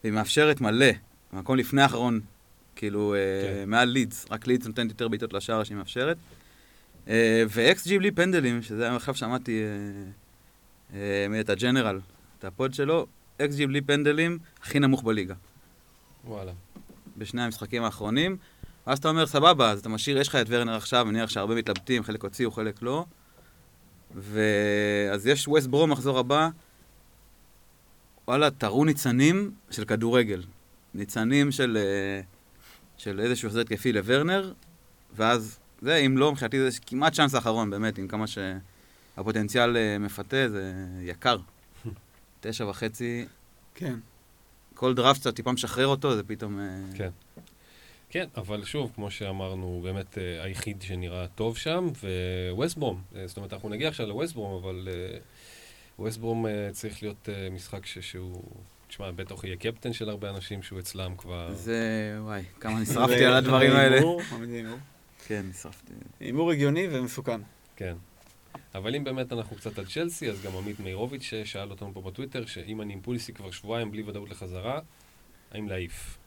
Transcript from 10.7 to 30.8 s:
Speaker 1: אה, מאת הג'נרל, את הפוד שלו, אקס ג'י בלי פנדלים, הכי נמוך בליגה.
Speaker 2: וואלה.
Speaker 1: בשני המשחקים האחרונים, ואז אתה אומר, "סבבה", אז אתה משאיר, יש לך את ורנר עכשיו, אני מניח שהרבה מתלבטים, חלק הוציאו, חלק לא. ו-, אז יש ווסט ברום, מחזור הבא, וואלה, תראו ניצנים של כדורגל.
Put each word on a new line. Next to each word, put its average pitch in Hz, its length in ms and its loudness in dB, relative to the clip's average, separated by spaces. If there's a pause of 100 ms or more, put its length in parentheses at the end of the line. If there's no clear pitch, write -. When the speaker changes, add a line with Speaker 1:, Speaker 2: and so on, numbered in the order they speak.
Speaker 1:
אה, 101 300 0
מאת 107 200 -2
הג'נרל, 110 500 2 (400)
את - 60 -12
הפוד 127 280 -2
שלו, 143 320 2 (360)
אקס 147 140 0
ג'י 143 120 2
בלי 139 140 0
פנדלים, 147 580 4 (220)
הכי - 180 0
נמוך 135 240 6
בליגה. 104 300 0 (920)
Speaker 2:
וואלה. 101 260 -10 (680)
Speaker 1:
בשני 110 240 -6
המשחקים 117 420 -4
האחרונים, 120 540 0 (500)
ואז 135 100 2
אתה 151 120 0
אומר, 160 160 4
"סבבה", 147 460 8
אז 101 80 -2
אתה 104 100 -10
משאיר, 113 280 0
יש 143 100 4
לך - 80 -2
את 120 140 4
ורנר 120 260 2
עכשיו, 123 260 2
אני 110 100 2
מניח 110 180 0
שהרבה 107 260 0
מתלבטים, 113 480 0
חלק 107 200 -6
הוציאו, 107 280 -2
חלק 107 300 -6
לא. 139 240 -2 (1080)
ו-, 104 1000 2
אז 104 140 0
יש 139 200 2
ווסט 143 200 4
ברום, 147 240 4
מחזור 131 280 2
הבא, 147 300 4 (1800)
וואלה, 139 240 4
תראו 123 340 2
ניצנים 156 640 4 (200)
של 107 140 -6
כדורגל. 110 580 2 (500)